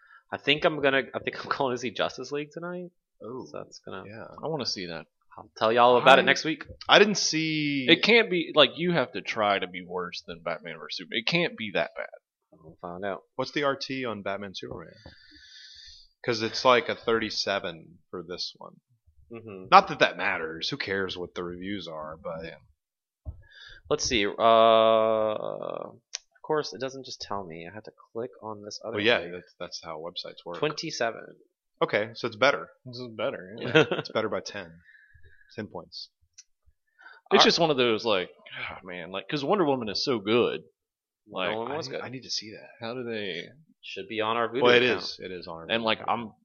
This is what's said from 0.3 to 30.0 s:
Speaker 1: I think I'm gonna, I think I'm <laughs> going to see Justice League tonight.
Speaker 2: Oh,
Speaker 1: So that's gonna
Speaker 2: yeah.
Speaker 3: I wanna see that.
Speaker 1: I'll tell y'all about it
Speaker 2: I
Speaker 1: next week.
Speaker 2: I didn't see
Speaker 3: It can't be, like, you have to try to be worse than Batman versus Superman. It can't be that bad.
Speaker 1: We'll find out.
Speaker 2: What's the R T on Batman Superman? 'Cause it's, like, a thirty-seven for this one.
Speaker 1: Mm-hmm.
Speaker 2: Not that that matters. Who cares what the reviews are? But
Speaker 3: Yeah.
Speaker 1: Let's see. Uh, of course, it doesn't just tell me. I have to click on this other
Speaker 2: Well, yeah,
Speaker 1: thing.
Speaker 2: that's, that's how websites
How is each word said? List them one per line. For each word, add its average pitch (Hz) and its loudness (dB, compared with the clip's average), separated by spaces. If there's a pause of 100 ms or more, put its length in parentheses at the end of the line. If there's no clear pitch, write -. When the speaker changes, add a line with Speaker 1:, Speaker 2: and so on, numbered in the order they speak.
Speaker 1:
I 101 -4
think 147 2
I'm 156 0
gonna, 135 4 (120)
I - -6
think - -8
I'm - -4
<laughs> - -4
going 131 0
to 123 -2
see 120 -6
Justice 120 -2
League 147 -6
tonight. 175 -10 (320)
Speaker 2:
Oh, 117 -12
Speaker 1:
So - -12
that's - -16
gonna 98 -12
Speaker 2:
yeah. 104 -16 (180)
Speaker 3:
I 131 -6
wanna 147 -4
see 95 -6
that. 82 -10 (300)
Speaker 1:
I'll 95 -18
tell 110 4
y'all 120 8
about 135 10
it 123 6
Speaker 2:
I - -2
Speaker 1:
next 135 2
week. 151 -4 (240)
Speaker 2:
I 151 10
didn't 208 4
see 156 0
Speaker 3:
It 165 6
can't 220 6
be, 175 -2
like, 139 8
you 170 0
have 139 2
to 98 -6
try 101 2
to 92 -4
be 90 -10
worse 90 -8
than 87 -12
Batman 82 -6
versus 76 -10
Superman. 85 -6
It 113 -4
can't 170 0
be 110 -8
that 82 0
bad. - -8 (460)
Speaker 1:
We'll 85 -20
find 90 -10
out. 98 -6 (120)
Speaker 2:
What's 131 -6
the 147 -2
R 139 2
T 131 -8
on 107 -6
Batman 98 -6
Superman? 107 -14 (1300)
'Cause 113 -2
it's, 110 -2
like, 123 6
a 110 -2
thirty-seven 98 -2 (120)
for 92 -10
this 85 -10
one. - -20 (580)
Speaker 1:
Mm-hmm. 104 -14
Speaker 2:
Not 190 10
that 156 -4
that 117 4
matters. 85 -4
Who - -6
cares 95 -4
what 87 -10
the 92 -4
reviews 87 -8
are? 78 -10
But 82 -10
Speaker 3:
Yeah. - -18 (600)
Speaker 1:
Let's 151 -2
see. 110 0
Uh, 101 -2 (1040)
of 50 -10
course, 151 -4
it - -14
doesn't 131 -10
just - -14
tell 101 -8
me. 82 -12
I 95 -16
have 107 -14
to - -18 (200)
click 117 -8 (100)
on 107 -12
this 104 -14
other 110 -6
Speaker 2:
Well, 104 0
yeah, 113 4
Speaker 1:
thing. 85 -8
Speaker 2:
that's, 90 -14
that's - -12
how 80 -10
websites 85 -12